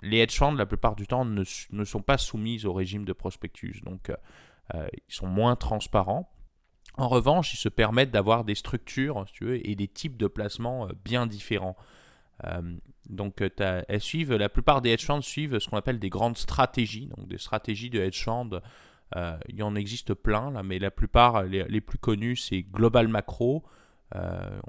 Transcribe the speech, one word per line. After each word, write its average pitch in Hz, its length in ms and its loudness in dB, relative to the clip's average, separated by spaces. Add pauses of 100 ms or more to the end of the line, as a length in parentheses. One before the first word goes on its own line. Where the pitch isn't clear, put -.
les 104 180 2
hedge 113 180 4
funds, 143 180 4
la 113 100 0
plupart 110 300 2
du 101 120 -8
temps, 127 180 0
ne 107 160 0
s-, - 300 -8
ne 104 120 -4
sont 104 180 -4
pas 135 160 4
soumises 110 480 -4
au 92 80 0
régime 95 320 -4
de 92 80 -4
prospectus. - 720 -10
Donc, - 260 -10
euh, - 60 -4 (580)
euh, 80 140 -6 (200)
ils - 60 -18
sont - 140 -6
moins 110 280 4
transparents. 107 760 0 (640)
En 135 100 2
revanche, 127 460 4
ils - 40 -8
se - 120 -2
permettent 117 420 4
d'avoir 110 320 4
des 104 120 -2
structures, 131 720 -4
si - 60 -20
tu - 120 -10
veux, 123 220 -4
et 104 80 -2
des 101 120 -2
types 131 300 -10
de 110 100 2
placements, 117 580 -6
euh, 92 60 -6 (140)
bien 120 220 0
différents. 98 480 -4 (680)
Euh, 85 300 -8 (340)
donc, 101 320 -6
euh, 95 80 0
t'as, 92 400 -2
elles 104 120 -2
suivent, 156 320 -2
la 104 160 2
plupart 139 320 6
des 120 100 4
hedge 117 140 2
funds 143 160 2
suivent 139 380 -2
ce - 100 -6
qu'on 107 80 -2
appelle 120 220 -2
des 101 100 -2
grandes 110 280 0
stratégies, 120 680 0
donc 98 200 -12
des 90 100 -10
stratégies 110 520 -6
de 120 100 -2
hedge 95 240 -2
funds. 113 380 -4 (540)
Euh, 85 220 -6 (120)
il 95 60 -12
y 104 80 -6
en 104 120 -2
existe 104 380 -4
plein, 110 380 0
là, 110 120 -6
mais 95 160 -4
la 98 120 0
plupart, 117 520 6
les, 95 240 -2
les 107 140 0
plus - 160 -6
connues, 113 380 0
c'est 95 280 -4
Global 110 440 4
Macro. 120 560 0 (520)
Euh, 92 540 -8